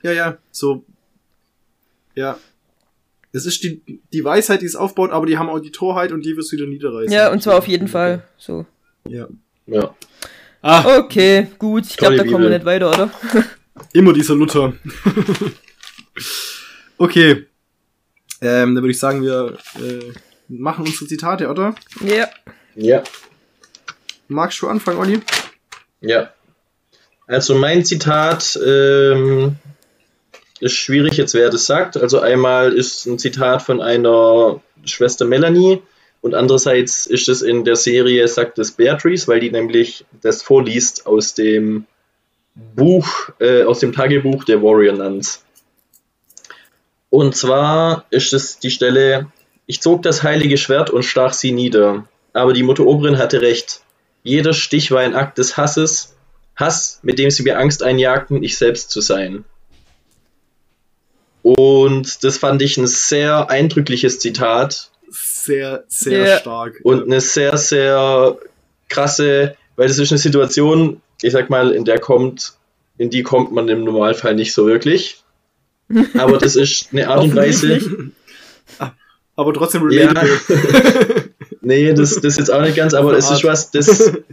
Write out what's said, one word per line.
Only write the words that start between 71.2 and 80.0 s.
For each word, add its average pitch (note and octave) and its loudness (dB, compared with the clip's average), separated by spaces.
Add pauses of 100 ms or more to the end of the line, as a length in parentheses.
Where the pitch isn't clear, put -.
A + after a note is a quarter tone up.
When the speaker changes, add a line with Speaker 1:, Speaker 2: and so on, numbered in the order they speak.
Speaker 3:
ich B2 0
sag B2+ 0
mal, B2+ 2
in A2+ -2
der A#2 2
kommt, B2+ -2 (440)
in A#2+ -4
die B2 -2
kommt B2+ 0
man A2+ -2
im A2 -2
Normalfall A2 0
nicht A2 -4
so G#2+ 2
wirklich. C#3+ 0 (640)
Speaker 2:
<laughs> G#3+ -4 (220)
Speaker 3:
Aber C3 4
das C#3 0
ist - 0
eine C#3 -2
Art C#3+ 2
und D3+ 2
Weise. D3+ 2
Speaker 2:
Hoffentlich E3+ -4
nicht. C3 -14 (680)
Speaker 1:
Ah, C3 -8 (460)
aber D3 -2
trotzdem D#3+ -2
Speaker 3:
Ja. D#3 6